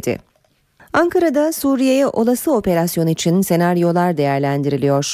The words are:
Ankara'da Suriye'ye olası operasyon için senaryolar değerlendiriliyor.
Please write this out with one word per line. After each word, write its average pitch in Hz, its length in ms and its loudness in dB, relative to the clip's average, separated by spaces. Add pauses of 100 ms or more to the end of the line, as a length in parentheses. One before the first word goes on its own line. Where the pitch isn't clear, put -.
(920)
Ankara'da 330 600 2
Suriye'ye 269 540 0
olası 247 460 0
operasyon 170 540 0
için 170 340 0
senaryolar 175 760 0
değerlendiriliyor. 139 960 0